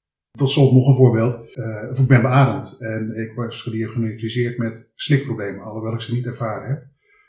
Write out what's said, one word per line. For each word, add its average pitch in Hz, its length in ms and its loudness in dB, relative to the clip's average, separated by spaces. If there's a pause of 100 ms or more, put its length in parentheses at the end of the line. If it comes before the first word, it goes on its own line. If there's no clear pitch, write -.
(320)
Tot 135 180 0
slot 131 240 4
nog 127 140 8
een 135 80 6
voorbeeld. 117 600 2
Eh, 110 340 -10
of 127 100 -6
ik 131 80 4
ben 120 140 6
beademd 117 580 2
en 110 380 -6
ik 110 180 -8
was 117 260 -8
gediagnosticeerd 113 960 -4
met 113 380 -8
slikproblemen, 107 680 -2
alhoewel 110 300 -8
ik 113 80 -6
ze 113 120 -6
niet 123 120 -4
ervaren 110 440 -6
heb, - 180 -6 (420)